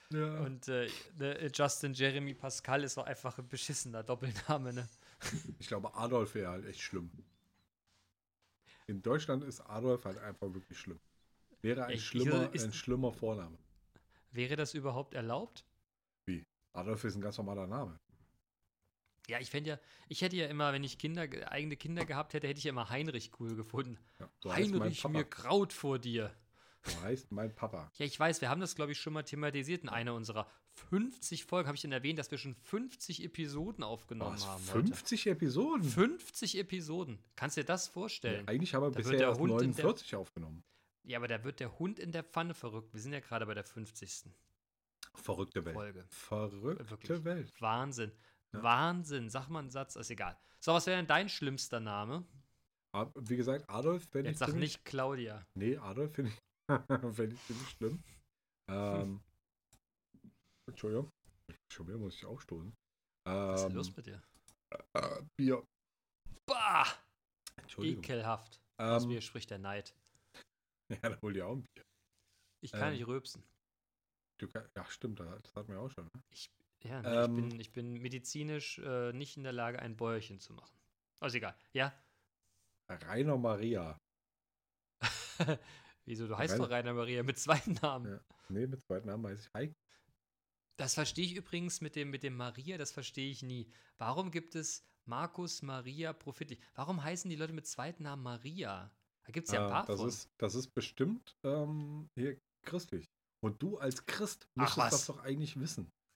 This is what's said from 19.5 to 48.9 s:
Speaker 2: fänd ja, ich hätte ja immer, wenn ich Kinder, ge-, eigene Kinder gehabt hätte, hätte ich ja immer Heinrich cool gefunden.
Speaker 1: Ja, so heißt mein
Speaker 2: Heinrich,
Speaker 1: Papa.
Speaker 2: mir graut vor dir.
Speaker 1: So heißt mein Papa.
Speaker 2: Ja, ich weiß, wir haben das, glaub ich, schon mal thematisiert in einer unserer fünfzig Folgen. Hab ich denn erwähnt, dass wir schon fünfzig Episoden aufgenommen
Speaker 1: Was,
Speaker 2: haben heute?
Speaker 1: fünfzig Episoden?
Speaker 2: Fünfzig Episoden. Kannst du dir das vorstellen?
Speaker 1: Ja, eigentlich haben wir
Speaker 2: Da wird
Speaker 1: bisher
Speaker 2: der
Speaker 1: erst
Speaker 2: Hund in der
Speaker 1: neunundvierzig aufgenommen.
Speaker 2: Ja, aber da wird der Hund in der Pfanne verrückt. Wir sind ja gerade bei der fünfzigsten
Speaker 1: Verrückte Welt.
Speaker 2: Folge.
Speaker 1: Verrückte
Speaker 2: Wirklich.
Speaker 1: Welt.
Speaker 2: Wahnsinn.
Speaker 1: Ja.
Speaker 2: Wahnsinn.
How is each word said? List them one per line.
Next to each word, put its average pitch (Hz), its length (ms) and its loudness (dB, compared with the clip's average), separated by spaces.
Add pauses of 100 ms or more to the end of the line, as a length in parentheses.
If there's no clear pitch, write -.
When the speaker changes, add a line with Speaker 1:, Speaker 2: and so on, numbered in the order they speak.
Speaker 2:
fänd 147 180 -2
ja, 147 100 -2 (300)
ich - 140 -2
hätte 185 140 2
ja 160 100 2
immer, 147 260 4
wenn 139 100 2
ich 135 160 -4
Kinder, 160 300 0
ge-, - 160 -6
eigene 147 320 -2
Kinder 170 280 -2
gehabt 151 300 -2
hätte, 147 140 0
hätte 143 100 0
ich 135 60 -6
ja 151 60 2
immer 120 200 0
Heinrich 135 480 -2
cool 113 160 -2
gefunden. 117 440 -4 (200)
Speaker 1:
Ja, 95 100 -14 (140)
so 185 100 -2
heißt 202 200 6
mein 190 80 4
Speaker 2:
Heinrich, 107 220 2
Speaker 1:
Papa. 156 100 2
Speaker 2:
mir 156 120 4
graut 190 480 4
vor 135 260 0
dir. 117 360 0 (500)
Speaker 1:
So 85 180 -4
heißt 127 280 -2
mein 110 240 -2
Papa. 87 420 -6
Speaker 2:
Ja, 147 100 -2
ich 139 120 -4
weiß, 160 220 6
wir 127 100 2
haben 156 100 2
das, 180 140 -2
glaub 147 160 0
ich, 143 100 -4
schon 156 120 -4
mal 151 100 -4
thematisiert 147 640 -2
in 123 40 -4
einer 117 260 0
unserer 110 360 -2 (240)
fünfzig - 720 0
Folgen. 175 240 2
Hab 143 80 -2
ich - 60 -6
denn 143 100 -2
erwähnt, 143 260 2
dass 143 120 -4
wir 143 80 -4
schon 135 180 -6
fünfzig - 640 -4
Episoden 156 640 -4
aufgenommen 117 500 -4
Speaker 1:
Was, 101 120 -4
Speaker 2:
haben 95 200 -4
heute? 95 60 -4 (140)
Speaker 1:
fünfzig - 420 0
Episoden? 185 560 4
Speaker 2:
Fünfzig 190 720 4
Episoden. 165 600 -2 (180)
Kannst 139 200 0
du 156 40 2
dir 135 60 0
das 180 200 2
vorstellen? 117 600 -2
Speaker 1:
Ja, 104 60 2
eigentlich 147 220 2
haben 131 80 6
wir 143 80 6
Speaker 2:
Da 120 60 0
wird 107 80 2
Speaker 1:
bisher 131 140 8
Speaker 2:
der 127 100 12
Speaker 1:
erst 120 120 6
Speaker 2:
Hund 139 120 8
in 113 60 10
der 127 80 10 (180)
Speaker 1:
neunundvierzig - 320 6
aufgenommen. 82 480 -6 (420)
Speaker 2:
Ja, 123 120 -2
aber 120 100 0
da 113 160 0
wird 139 160 -6
der - 180 -4
Hund 190 220 0
in 170 120 -4
der 165 120 -2
Pfanne 170 300 0
verrückt. 110 380 -8
Wir 110 80 -8
sind 135 120 -6
ja 139 80 -4
gerade 113 260 -2
bei 104 80 -2
der 104 100 -4
fünfzigsten - 720 -12 (800)
Speaker 1:
Verrückte 92 500 -2
Welt. 82 120 -4
Speaker 2:
Folge. 98 340 -8
Speaker 1:
Verrückte 107 800 -4
Speaker 2:
Wirklich. 160 340 -4
Speaker 1:
Welt. 165 360 -4
Speaker 2:
Wahnsinn. 117 520 0 (420)
Speaker 1:
Ja. 107 80 -4
Speaker 2:
Wahnsinn. 143 680 4